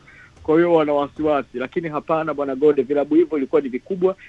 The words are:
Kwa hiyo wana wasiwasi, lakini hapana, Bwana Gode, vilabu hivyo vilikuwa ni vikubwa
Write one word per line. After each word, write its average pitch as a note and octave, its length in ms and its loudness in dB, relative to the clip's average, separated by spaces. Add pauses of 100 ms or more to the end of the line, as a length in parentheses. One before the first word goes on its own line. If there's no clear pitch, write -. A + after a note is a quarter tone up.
(440)
Kwa D#3 120 2
hiyo E3+ 180 4
wana D3+ 200 2
wasiwasi, C#3+ 600 -2
lakini C3 360 -6
hapana, D#3 440 -4
Bwana C#3 220 -4
Gode, C#3+ 260 2
vilabu C#3+ 340 0
hivyo D#3+ 220 2
vilikuwa C#3 240 -4
ni C#3 80 -4
vikubwa F#3 460 -2 (140)